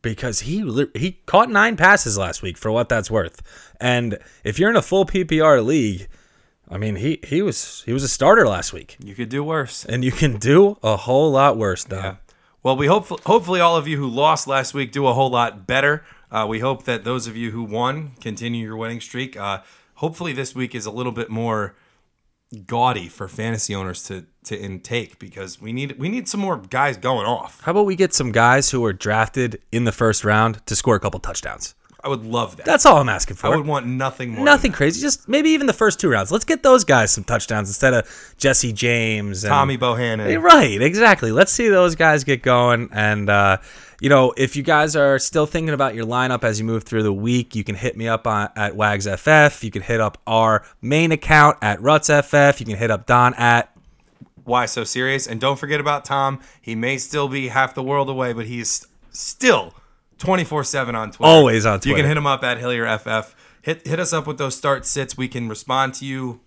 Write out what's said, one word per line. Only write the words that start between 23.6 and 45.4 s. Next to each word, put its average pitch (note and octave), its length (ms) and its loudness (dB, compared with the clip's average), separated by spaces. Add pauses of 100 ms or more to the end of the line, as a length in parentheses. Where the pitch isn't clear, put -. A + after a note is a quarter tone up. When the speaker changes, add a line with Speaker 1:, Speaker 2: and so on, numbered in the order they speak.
Speaker 2:
owners F#2+ 300 -8
to, F#2 220 -12 (180)
to G#2+ 160 -12
intake, G2+ 580 -10
because F#2 440 -16
we A2 120 -12
need, C3+ 240 -8
we D3 120 -8
need A3+ 180 -6
some G3+ 140 -6
more F3+ 160 -4
guys B2+ 400 -2
going A#2+ 280 -2
off. - 360 -6
Speaker 1:
How D#3+ 100 -6
about G#3 140 2
we F#3+ 100 -2
get F3+ 180 0
some B2+ 180 -2
guys A#2+ 380 4
who B2+ 120 -2
were G#2+ 120 0
drafted A2 680 -2 (100)
in A#2+ 140 -2
the A2 60 0
first A2 320 0
round G#2+ 440 0
to G#2+ 80 -4
score A2+ 200 2
a F#2+ 40 -2
couple F#2+ 200 -6
touchdowns? - 540 -10 (280)
Speaker 2:
I C#3+ 60 -10
would A#2+ 180 -6
love A2+ 300 -4
that. - 100 -16
Speaker 1:
That's - 200 2
all A#3 100 10
I'm B2+ 140 4
asking F#2+ 260 -4
for. - 120 -6
Speaker 2:
I C#3+ 100 2
would D3 100 -2
want C#3 180 -4
nothing B2+ 440 -6
more A#2 160 -4
Speaker 1:
Nothing C#4+ 240 4
Speaker 2:
than - 20 -2
that. - 60 -10
Speaker 1:
crazy. E3 240 0
Just - 260 -4
maybe D4 220 2
even C#4+ 180 2
the G#3+ 60 2
first - 260 2
two F#3 100 2
rounds. G2+ 220 0
Let's - 140 0
get - 180 -2
those B3+ 220 8
guys A#2 260 4
some - 140 -4
touchdowns G#2+ 420 -2
instead B2+ 260 2
of - 440 -4
Jesse C3 340 0
James G#2+ 720 -2
and G#2 80 0
Speaker 2:
Tommy C#3 260 2
Bohannon. A#2 640 -2
Speaker 1:
Right, E3+ 400 6
exactly. F3 520 2
Let's E3+ 180 6
see A#3 160 0
those F3+ 280 4
guys D#3 280 4
get C3+ 180 -2
going. A#2+ 520 2
And, G#2+ 360 0
uh, G2+ 280 6 (420)
you - 80 -2
know, C3 300 6
if C3+ 180 0
you C#3+ 80 -4
guys D3+ 320 2
are C#3 240 4
still D3+ 260 0